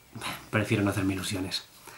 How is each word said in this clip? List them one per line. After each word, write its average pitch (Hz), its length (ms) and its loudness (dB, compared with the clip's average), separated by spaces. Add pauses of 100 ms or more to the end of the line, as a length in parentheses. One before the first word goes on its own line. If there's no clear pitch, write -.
(500)
prefiero 104 340 4
no 101 80 4
hacerme 95 220 2
ilusiones. 92 520 -4 (320)